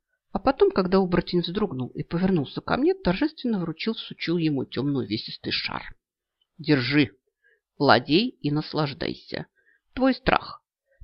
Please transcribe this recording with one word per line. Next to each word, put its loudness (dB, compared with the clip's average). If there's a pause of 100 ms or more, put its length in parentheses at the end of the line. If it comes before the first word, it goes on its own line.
(320)
а -2
потом, 2
когда 2
оборотень 0
вздрогнул -4
и -10
повернулся -2
ко -4
мне, 2
торжественно -2
вручил, -4
всучил -6
ему 0
тёмный -2
увесистый -6
шар. -6 (640)
«Держи, 2 (680)
владей 4 (100)
и -4
наслаждайся! -6 (460)
Твой 2
страх! 0 (420)